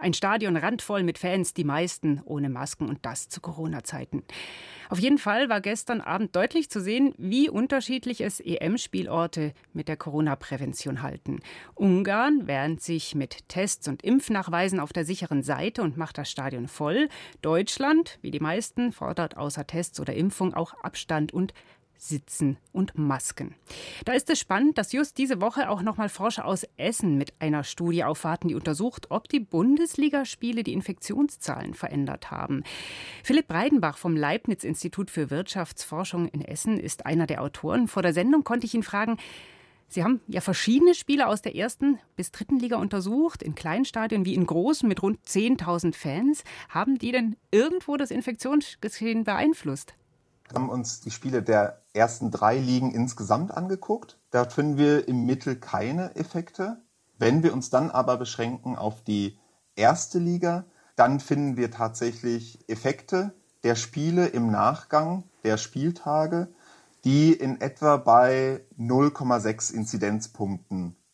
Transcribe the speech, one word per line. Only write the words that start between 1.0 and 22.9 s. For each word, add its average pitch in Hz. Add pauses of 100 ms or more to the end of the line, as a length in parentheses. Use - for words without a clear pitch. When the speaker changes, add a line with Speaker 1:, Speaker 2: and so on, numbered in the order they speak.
Speaker 1:
mit 170
Fans, 180
die 180
meisten 151
ohne 143
Masken 135
und 143
das -
zu -
Corona-Zeiten. 160 (640)
Auf 180
jeden 277
Fall 233
war 208
gestern 214
Abend 190
deutlich 269
zu 214
sehen, 240
wie 247
unterschiedlich 247
es -
E-M-Spielorte 170 (200)
mit 160
der 156
Corona-Prävention 139
halten. 135 (380)
Ungarn 202
wähnt 143
sich 165
mit -
Tests -
und 143
Impfnachweisen 190
auf 147
der 170
sicheren 156
Seite 151
und 143
macht 160
das 143
Stadion 131
voll. 185 (320)
Deutschland, 269
wie -
die 147
meisten, 220
fordert -
außer 143
Tests 165
oder 135
Impfung 185
auch -
Abstand -
und 180 (440)
Sitzen 143 (160)
und 190